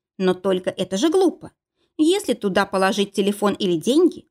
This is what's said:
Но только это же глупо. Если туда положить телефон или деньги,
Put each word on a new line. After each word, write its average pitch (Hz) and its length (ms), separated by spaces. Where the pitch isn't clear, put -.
Но 185 180
только 185 340
это 185 260
же 262 140
глупо. 370 420
Если 339 360
туда 196 320
положить 190 460
телефон 202 440
или 180 200
деньги, 285 560